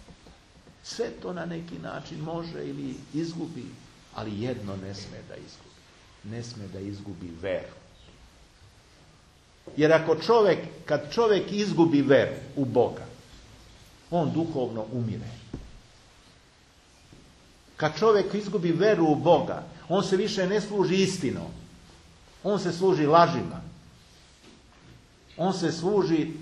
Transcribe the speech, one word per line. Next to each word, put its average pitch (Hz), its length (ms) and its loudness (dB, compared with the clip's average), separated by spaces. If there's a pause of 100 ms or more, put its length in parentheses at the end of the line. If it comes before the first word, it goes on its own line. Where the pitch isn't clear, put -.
(840)
Sve - 260 -6 (120)
to 185 120 -8
na 170 120 -6
neki 170 340 -10
način 151 400 -10
može 165 480 -8
ili 139 280 -8 (180)
izgubi, 165 520 -6 (500)
ali 107 260 -6
jedno 104 340 -6
ne 95 200 -10
sme - 220 -14 (120)
da 101 60 -14
izgubi. - 380 -20 (500)
Ne 113 200 -10
sme 110 240 -12
da 92 120 -12
izgubi 98 520 -10 (100)
veru. 90 340 -6 (2000)
Jer 151 160 6
ako 160 220 4
čovek, 214 440 4 (260)
kad - 280 -2
čovek 214 380 2
izgubi 170 500 4
veru 127 340 4 (200)
u 139 100 0
Boga, 117 400 0 (1080)
on 165 200 2
duhovno 117 600 -2
umire. 113 380 -4 (2500)
Kad 151 220 -2
čovek 208 340 4
izgubi 196 380 -2
veru 170 340 4
u 156 100 4
Boga, 127 480 4 (260)
on 190 140 2
se 185 140 0
više 196 300 0
ne 202 140 2
služi 190 340 0
istinom. 110 560 0 (920)
On 202 160 0
se 170 120 -4
služi 170 340 4
lažima. 156 560 4 (1800)
On 175 160 0
se 175 180 -2
služi 165 600 2 (100)